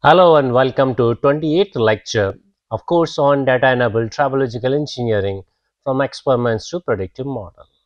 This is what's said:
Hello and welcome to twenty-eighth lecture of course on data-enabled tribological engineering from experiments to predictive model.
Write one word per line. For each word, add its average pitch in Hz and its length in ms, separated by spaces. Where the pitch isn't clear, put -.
Hello 170 300
and 135 160
welcome 131 420
to 117 220
twenty-eighth 156 580
lecture 110 580
of - 160
course 165 320
on 143 260
data-enabled 123 680
tribological 131 600
engineering 110 720
from 135 180
experiments 120 720
to 170 80
predictive 117 480
model. 113 400